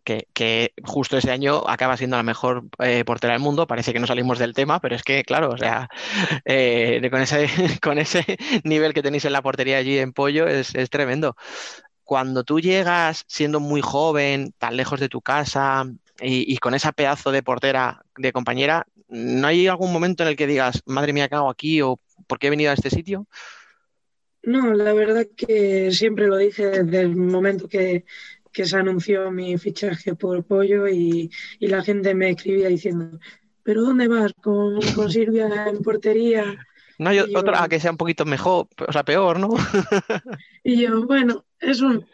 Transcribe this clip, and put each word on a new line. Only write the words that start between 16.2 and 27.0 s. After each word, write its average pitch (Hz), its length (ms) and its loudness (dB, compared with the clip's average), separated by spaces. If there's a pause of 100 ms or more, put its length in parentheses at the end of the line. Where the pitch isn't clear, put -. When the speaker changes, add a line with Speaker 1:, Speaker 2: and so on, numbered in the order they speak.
Speaker 1:
y, 131 320 0
y 127 60 0
con 123 160 0
esa 147 180 0
pedazo 143 400 0
de 135 100 0
portera, 131 600 -2 (140)
de 131 160 -2
compañera, 131 540 0 (220)
¿no 123 380 -2
hay 175 220 4
algún 180 240 0
momento 170 300 0
en 160 80 2
el 143 60 -4
que 147 100 0
digas, 131 400 0
"Madre 143 260 -2
mía, 143 160 0
qué 147 60 -6
hago 139 160 0
aquí?" 151 320 0
o 127 180 0 (260)
"¿por 131 120 -6
qué 139 100 -2
he - 20 4
venido 147 200 2
a 139 40 2
este 139 160 -2
sitio"? 190 360 -4 (1160)
Speaker 2:
No, 240 320 2
la 208 200 4
verdad 214 320 2 (100)
que 196 560 2
siempre 208 340 2
lo 196 100 4
dije 202 300 2
desde 185 340 2